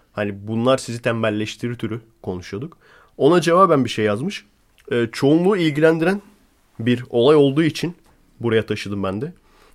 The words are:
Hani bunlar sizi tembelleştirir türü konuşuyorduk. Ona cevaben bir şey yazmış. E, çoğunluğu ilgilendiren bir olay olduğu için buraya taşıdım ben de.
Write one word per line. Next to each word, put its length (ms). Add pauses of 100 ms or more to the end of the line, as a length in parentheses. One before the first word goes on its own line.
(140)
Hani 340
bunlar 300
sizi 240
tembelleştirir 760
türü 260 (200)
konuşuyorduk. 560 (400)
Ona 240
cevaben 440
bir 40
şey 160
yazmış. 400 (460)
E, 200
çoğunluğu 460
ilgilendiren 640 (580)
bir 300
olay 260
olduğu 280
için 320 (440)
buraya 260
taşıdım 380
ben 180
de. 120 (420)